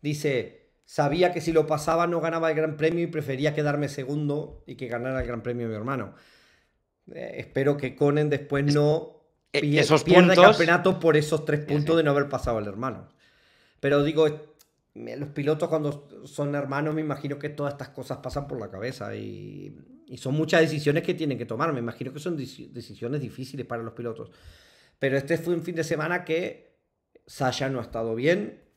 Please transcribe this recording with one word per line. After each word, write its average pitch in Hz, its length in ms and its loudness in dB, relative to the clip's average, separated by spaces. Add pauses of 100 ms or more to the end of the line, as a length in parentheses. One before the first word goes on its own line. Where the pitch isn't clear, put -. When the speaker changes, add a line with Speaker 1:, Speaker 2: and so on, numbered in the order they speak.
Speaker 1:
dice, 143 680 -4 (160)
"Sabía 170 480 2
que 170 80 -4
si 160 100 -2
lo 156 160 4
pasaba 160 400 0
no 170 140 -2
ganaba 165 280 0
el 156 60 0
Gran 156 220 -2
Premio 165 260 2
y 170 40 -2
prefería 147 460 -2
quedarme 147 360 0
segundo 147 760 -6
y 131 100 -14
que 127 120 -10
ganara 123 320 -4
el 123 80 -4
Gran 117 160 -6
Premio 120 240 -4
mi 110 80 -4
hermano". 113 400 -6 (1000)
Eh, 120 260 -12
espero 135 360 0
que 131 220 -6
Konen 147 320 2
después 143 380 0
Speaker 2:
Es-, 143 80 4
Speaker 1:
no 151 480 0 (280)
Speaker 2:
e-, 147 100 0
Speaker 1:
pie-, 147 200 4
Speaker 2:
esos 147 240 6
Speaker 1:
pierda 175 160 10
el 180 60 10
Speaker 2:
puntos 185 300 10
Speaker 1:
campeonato 175 440 4
por 160 160 6
esos 151 260 0
tres 147 180 0
Speaker 2:
Sí, 147 40 -10
Speaker 1:
puntos 147 300 2
Speaker 2:
sí. - 20 6
Speaker 1:
de 160 60 4
no 147 80 4
haber 143 180 2
pasado 123 300 -2
al 104 80 -6
hermano. 110 420 -8 (720)
Pero 143 220 4
digo, 156 240 4 (680)
me-, 117 240 -12
los 143 120 -8
pilotos 151 380 -2
cuando 147 580 -4
son 143 300 -6
hermanos, 143 400 -4
me 156 60 -4
imagino 147 380 -6
que 147 100 -8
todas 143 240 -8
estas 135 160 -14
cosas 127 300 -12
pasan 139 280 -8
por 139 100 -8
la 101 140 -10
cabeza 107 440 -8
y, 101 600 -14 (320)
y 127 100 -16
son 131 180 -4
muchas 160 260 2
decisiones 147 420 0
que 180 100 -2
tienen 151 240 -4
que 117 80 -8
tomar. 139 280 -4
Me 127 60 -4
imagino 120 340 -8
que 147 60 -14
son 170 180 -6
deci-, - 340 -12
decisiones 120 480 -8
difíciles 127 460 -10
para 117 180 -8
los 117 100 -12
pilotos. 117 380 -10 (680)
Pero 135 200 0
este 147 200 0
fue 165 180 -2
un 170 80 -4
fin 175 120 -6
de 165 80 -2
semana 165 400 -2
que - 460 -4 (560)
Sasha 135 440 -2
no 135 100 -4
ha 113 40 -6
estado 113 320 -6
bien 170 480 0 (140)